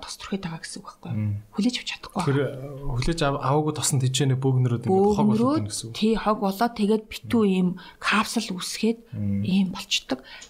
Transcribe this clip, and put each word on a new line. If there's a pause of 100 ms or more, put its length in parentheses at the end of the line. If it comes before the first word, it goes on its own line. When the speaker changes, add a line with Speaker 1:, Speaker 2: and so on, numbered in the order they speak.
Speaker 1:
тос
төрхөд
байгаа
гэсэн
үг
байхгүй
юу?
Speaker 2:
Мм. (240)
Speaker 1:
Хүлээж
авч
чадахгүй.
Speaker 2:
Тэгэхээр,
э,
хүлээж
ав-,
аваагүй
тосон
тэнцэнэ
бөөгнөрөөд
ингээд
хог
болдог
Speaker 1:
Бөөгнөрөөд,
Speaker 2:
гэсэн
үг.
Speaker 1:
тий,
хог
болоо
тэгээд
битүү (160)
юм (280)
капсул
үүсгээд (180)
Speaker 2:
Мм.
Speaker 1:
ийм
болчдөг. (300)